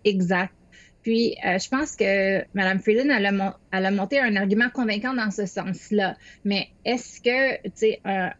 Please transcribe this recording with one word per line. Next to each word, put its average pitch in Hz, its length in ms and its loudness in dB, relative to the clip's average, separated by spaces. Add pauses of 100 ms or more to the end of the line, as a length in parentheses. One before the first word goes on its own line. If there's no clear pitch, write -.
exacte. 190 480 0 (500)
Puis, 226 320 0 (100)
euh, 190 140 2
je - 100 -6
pense 285 280 -2
que 196 420 2 (140)
Mme 190 260 2
Freeland, 247 360 2
elle 202 100 2
a 202 80 2
mon-, 196 180 0 (220)
elle 190 120 0
a 190 60 2
monté 202 280 0
un 226 180 2
argument 202 360 2
convaincant 226 400 -2
dans 220 160 -2
ce 196 160 -4
sens-là. 190 720 -2 (300)
Mais 202 220 -2 (180)
est-ce 247 360 -4
que, 254 420 0
tu 190 120 -10
sais, - 320 2
euh, 190 200 -2 (120)